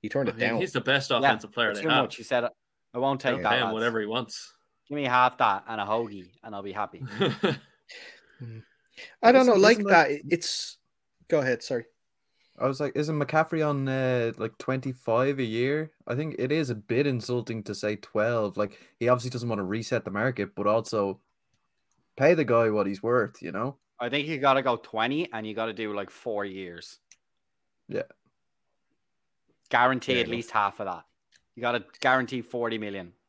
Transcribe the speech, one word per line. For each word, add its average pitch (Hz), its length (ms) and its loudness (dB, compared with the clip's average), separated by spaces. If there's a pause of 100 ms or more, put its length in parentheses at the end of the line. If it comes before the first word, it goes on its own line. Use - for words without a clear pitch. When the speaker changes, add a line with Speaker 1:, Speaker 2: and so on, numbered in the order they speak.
Speaker 1:
He 110 80 -8
turned 135 200 0
Speaker 2:
I - 20 -2
Speaker 1:
it 113 60 -14
Speaker 2:
mean, 107 120 0
Speaker 1:
down. 113 120 0
Speaker 2:
he's - 120 -2
the 123 80 0
best 135 300 0
Speaker 3:
Yeah, 127 80 2
Speaker 2:
offensive 123 320 2
player 113 220 0
they 101 80 -6
Speaker 3:
too 160 80 -2
Speaker 2:
have. 127 140 4
Speaker 3:
much. 110 120 -6
He 117 80 -16
said, 120 220 0 (480)
"I 123 40 -8
won't 135 240 0
take 123 140 0
Speaker 2:
They'll 131 80 -6
Speaker 3:
that, 113 60 0
Speaker 2:
pay 117 80 2
him 127 80 2
Speaker 3:
lads. 104 80 -2
Speaker 2:
whatever 113 260 0
he 104 60 -2
wants. 113 480 -6 (360)
Speaker 3:
Give 143 60 -8
me 147 80 -2
half 127 340 4
that 101 300 2
and 113 120 -6
a 98 60 -2
hoagie, 104 440 -4 (140)
and 107 120 -14
I'll 101 80 -10
be 98 100 -10
happy." 104 300 -6 (160)
Speaker 2:
<laughs> 180 400 -2 (840)
Speaker 1:
Mm. 113 220 -14 (580)
I 226 100 8
don't 262 120 10
Speaker 4:
Isn't, 247 120 8
Speaker 1:
know, 196 40 6
like 214 180 8
Speaker 4:
isn't 202 120 -2
Speaker 1:
that, 165 200 8
Speaker 4:
that - 20 0
Speaker 1:
it, 147 180 -6
it's, - 480 -4 (500)
go 156 120 2
ahead, 127 240 0
sorry. 120 220 -4 (760)
Speaker 4:
I - 80 2
was 135 120 0
like, 147 160 -2
isn't 151 240 0
McCaffrey 156 480 0
on, 139 200 -2
uh, 127 500 0
like, 113 200 -6
twenty-five 131 840 -2
a 135 40 0
year? 131 480 -2 (160)
I 120 80 -2
think 151 220 -4
it 127 140 -2
is 151 180 0
a 117 60 -2
bit 117 320 0
insulting 120 560 -4
to 104 120 -8
say 107 200 -2
twelve. 107 640 -2
Like, 104 220 -4 (200)
he 117 100 0
obviously 123 200 2
doesn't 123 200 -6
wanna 107 140 -2
reset 110 420 -2
the 95 60 -6
market, 104 440 -2
but 101 120 -2
also 104 540 0 (960)
pay 147 160 6
the 160 120 2
guy 117 240 4
what 104 180 2
he's 98 140 -6
worth, 117 400 0
you 82 100 -8
know? 120 260 -6 (220)
Speaker 3:
I 120 100 -6
think 143 180 -4
you 160 120 -6
gotta 135 220 4
go 123 140 2
twenty, 120 560 -4
and 107 160 -8
you 107 60 -8
gotta 110 200 -4
do, 107 200 -6
like, 101 160 -6
four 104 340 -6
years. 92 560 -12 (880)
Speaker 4:
Yeah. - 160 -6 (1700)
Speaker 3:
Guarantee 127 440 2
Speaker 4:
Fair 123 80 2
Speaker 3:
at 113 60 0
Speaker 4:
enough. 117 80 -4
Speaker 3:
least 120 160 -8
half 101 280 0
of 104 80 -6
that. 87 180 -10 (500)
You 117 60 -12
gotta 120 240 -2 (140)
guarantee 127 420 2
forty 117 360 -4
million. 101 360 -10 (160)